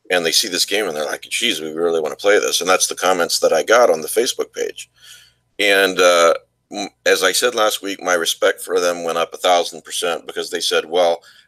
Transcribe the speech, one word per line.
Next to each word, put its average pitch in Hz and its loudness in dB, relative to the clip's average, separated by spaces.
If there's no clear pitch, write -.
And 87 0
they 80 0
see - 0
this 90 -2
game, 101 -2
and 78 -6
they're 76 -4
like, - -8
'Geez, 107 -4
we 78 -8
really 82 0
wanna 76 -4
play 101 2
this.'" 67 -2
And 85 -2
that's 92 2
the - -10
comments 90 0
that 82 2
I 78 2
got 113 4
on 82 0
the 76 -10
Facebook 117 -4
page. - -10
And, 98 2
uh, 85 6
m-, 101 -8
as 92 2
I 92 2
said 120 0
last 107 0
week, 98 -8
my 90 0
respect 85 -2
for 90 -2
them 87 -2
went 82 -4
up 82 -4
a 78 -14
thousand 85 0
percent - -6
because 85 -10
they 87 -6
said, 82 -2
"Well, 85 0